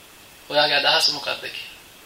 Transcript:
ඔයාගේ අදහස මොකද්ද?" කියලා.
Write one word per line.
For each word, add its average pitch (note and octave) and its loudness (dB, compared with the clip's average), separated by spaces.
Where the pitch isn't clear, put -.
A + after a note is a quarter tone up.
ඔයාගේ D3 2
අදහස D3+ 2
මොකද්ද?" C3+ -6
කියලා. - -12